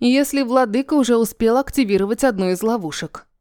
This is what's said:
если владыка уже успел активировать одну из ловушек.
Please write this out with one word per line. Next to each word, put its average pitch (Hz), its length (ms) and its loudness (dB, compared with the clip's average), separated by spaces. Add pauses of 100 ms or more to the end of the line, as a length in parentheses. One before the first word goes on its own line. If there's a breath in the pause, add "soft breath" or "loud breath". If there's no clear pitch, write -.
если 269 420 2
владыка 254 520 0
уже 240 220 2
успел 226 420 0
активировать 202 680 -2
одну 190 260 0
из 185 120 -2
ловушек. 196 640 -6 (140)